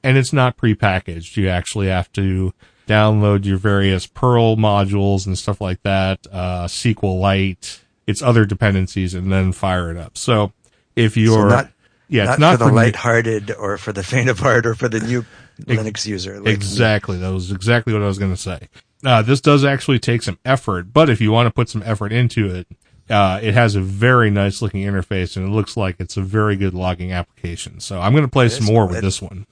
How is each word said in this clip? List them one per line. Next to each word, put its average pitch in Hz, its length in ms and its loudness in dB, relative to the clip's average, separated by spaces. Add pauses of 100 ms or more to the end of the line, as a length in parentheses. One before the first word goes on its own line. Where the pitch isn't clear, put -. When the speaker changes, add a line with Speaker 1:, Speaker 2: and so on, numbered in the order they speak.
Speaker 1:
And 131 140 4
it's 131 140 0
not 131 240 2
prepackaged. 92 800 -2
You 95 120 0
actually 92 400 -2
have 92 240 -2
to 95 400 -2 (340)
download 107 580 2
your 98 140 0
various 98 480 0
Perl 117 500 2
modules 101 680 2
and 92 120 -4
stuff - 220 -6
like 92 220 -6
that, 95 500 -2
uh, 90 320 -6
S - 180 -8
Q 113 200 0
Lite, 95 760 -2 (320)
its 101 100 -6
other 117 240 4
dependencies 95 680 -2
and 92 180 -4
then 95 180 2
fire 90 400 -2
it 85 60 -8
up. 78 200 -16
So 107 360 0 (420)
if 110 200 2
Speaker 2:
So 117 60 2
Speaker 1:
you're, 110 280 6
Speaker 2:
not, 120 240 2 (360)
Speaker 1:
yeah, 107 220 2
it's 139 80 2
Speaker 2:
not - 20 0
Speaker 1:
not 165 120 6
Speaker 2:
for 120 60 4
the 113 80 2
Speaker 1:
for 123 40 6
new 123 60 6
Speaker 2:
lighthearted 113 760 2
or 101 280 -6
for 107 140 -8
the 98 120 -6
faint 123 240 -2
of 123 100 0
heart 120 280 2
or 110 100 0
for 127 120 -4
the 110 120 -2
new 120 240 -4 (420)
Speaker 1:
Ex-, 113 160 -2
Speaker 2:
Linux 107 240 -8
user, 95 300 -8
like 101 80 -16
me. 110 80 2
Speaker 1:
exactly. 101 680 -2
That 92 140 -4
was 92 180 -6
exactly 110 420 -2
what 104 100 0
I 101 40 0
was 98 120 -4
gonna 95 180 -2
say. - 320 -12 (360)
Uh, 120 180 4
this 123 180 2
does 143 240 4
actually 139 340 0
take 120 240 -2
some 90 220 -8
effort, 107 480 -2
but 151 180 4
if 110 100 0
you 107 120 2
wanna 117 180 2
put 123 180 -2
some 107 160 -8
effort 107 280 -4
into 117 420 0
it, 90 140 -10 (420)
uh, 101 320 2
it 107 120 0
has 117 200 4
a 101 60 0
very 107 500 2
nice 101 320 0
looking 98 220 -4
interface 95 520 -4
and 95 100 -6
it 98 40 -4
looks 104 260 -2
like 95 220 -4
it's - 180 -10
a 98 60 -4
very 104 320 0
good 95 200 -2
logging 90 380 -6
application. - 680 -10
So 92 200 -10
I'm 101 140 2
gonna 147 140 2
play 123 180 2
Speaker 2:
It 113 40 4
Speaker 1:
some - 140 -4
Speaker 2:
is 104 60 2
Speaker 1:
more 113 140 4
Speaker 2:
cool. 87 60 -2
Speaker 1:
with 90 80 -4
Speaker 2:
It, - 40 -4
Speaker 1:
this 95 180 -4
one. 95 320 -14